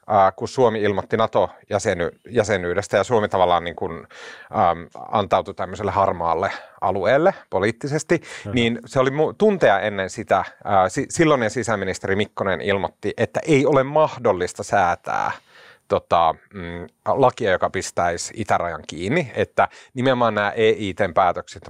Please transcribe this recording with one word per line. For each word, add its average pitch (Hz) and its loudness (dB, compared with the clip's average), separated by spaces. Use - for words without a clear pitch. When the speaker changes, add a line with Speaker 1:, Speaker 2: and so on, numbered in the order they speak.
Speaker 1:
ää, 98 4
kun 113 -8
Suomi 113 0
ilmoitti 104 -2
nato-jäseny-, 98 -2
jäsenyydestä 101 0
ja 98 4
Suomi 107 2
tavallaan 90 2
niin 85 -8
kuin, 82 -8
äm, 85 -4
antautui 98 0
tämmöiselle 95 -6
harmaalle 90 0
alueelle 113 2
poliittisesti, 131 -2
Speaker 2:
Kyllä. 101 -8
Speaker 1:
niin 117 0
se - -2
oli 131 2
mu-, 143 -2
tunteja 156 4
ennen 98 -2
sitä, 98 0
ää, 95 4
si-, 135 -4
silloinen 147 2
sisäministeri 101 -2
Mikkonen 98 -2
ilmoitti, 98 -2
että - -2
ei 147 4
ole 139 4
mahdollista 120 0
säätää, 85 0
tota, 85 2
mm, 87 -12
lakia, 113 2
joka 87 0
pistäisi 87 -4
itärajan 87 -4
kiinni, 107 -4
että 101 0
nimenomaan 123 0
nämä 104 0
E 110 4
I 98 -6
T:n 92 -2
päätökset 90 0